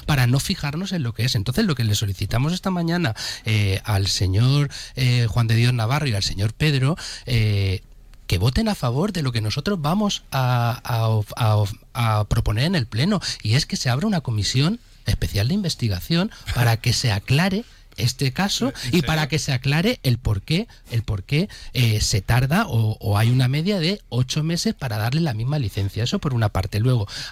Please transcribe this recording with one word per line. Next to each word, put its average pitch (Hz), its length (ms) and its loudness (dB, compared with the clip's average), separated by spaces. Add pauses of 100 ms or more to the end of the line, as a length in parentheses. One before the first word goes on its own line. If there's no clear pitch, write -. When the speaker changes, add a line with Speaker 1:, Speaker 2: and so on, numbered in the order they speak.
Speaker 1:
para 131 220 2
no 131 120 4
fijarnos 175 520 -4
en 175 100 -2
lo 117 140 -4
que 110 100 -2
es. - 80 0
Entonces, 127 320 0
lo 170 80 2
que 120 120 -2
le 104 100 2
solicitamos 110 580 -2
esta 185 160 -2
mañana, 170 460 0 (300)
eh, 104 380 2
al 98 220 0
señor, 123 640 2 (260)
eh, 123 320 2
Juan 117 200 0
de 113 80 2
Dios 120 180 4
Navarro 127 340 0
y 117 60 -2
al 98 80 -2
señor 101 320 -2
Pedro, 143 420 0 (300)
eh, 101 560 0 (440)
que - 120 0
voten 135 320 2
a 196 60 0
favor 143 360 -2
de 170 120 -4
lo 131 80 -2
que 117 100 -2
nosotros 143 400 -2
vamos 196 480 0
a, 123 540 0
a 113 240 0
of-, 110 280 0
a 110 200 2
of-, 104 180 2 (220)
a 110 340 2
proponer 110 360 2
en 190 100 0
el 127 100 0
Pleno, 165 340 0 (220)
y 107 140 0
es 147 100 2
que - 100 -6
se - 140 -2
abra 139 160 0
una 196 160 0
comisión 131 580 0 (280)
especial 101 400 0
de 165 80 0
investigación 165 760 0 (240)
para 120 240 2
que 120 160 0
se - 180 0
aclare 180 540 0 (320)
este 131 340 -2
caso 202 400 -2 (140)
Speaker 2:
¿En 127 140 2
Speaker 1:
y - 20 2
para 156 200 0
Speaker 2:
serio? 147 80 -2
Speaker 1:
que 156 100 0
se - 120 -4
aclare 147 520 0
el 120 160 2
por 101 240 -2
qué, 185 240 -2 (240)
el 117 100 0
por 101 220 -4
qué, 165 260 0 (240)
eh, 110 280 2
se 104 200 0
tarda 139 460 2
o, 110 320 0
o 107 180 0
hay 113 140 4
una 127 160 4
media 165 320 0
de 175 200 0 (100)
ocho 127 340 -2
meses 170 320 -2
para 110 240 -6
darle 123 220 0
la 151 120 0
misma 123 240 -2
licencia. 104 460 -2
Eso 190 160 -2
por 135 160 -2
una 110 140 2
parte. 101 300 -4
Luego, 120 280 2 (240)